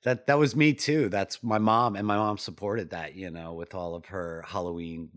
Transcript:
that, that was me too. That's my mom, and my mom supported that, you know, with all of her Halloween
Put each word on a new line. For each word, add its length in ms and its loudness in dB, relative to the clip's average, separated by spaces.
that, 240 0
that 100 6
was 180 4
me 180 6
too. 360 2
That's 320 -2
my 160 0
mom, 380 4
and 100 -4
my 120 2
mom 200 0
supported 540 -6
that, 240 -10
you 160 -10
know, 220 -10
with 200 -10
all 220 -6
of 120 -12
her 400 -8
Halloween 680 -6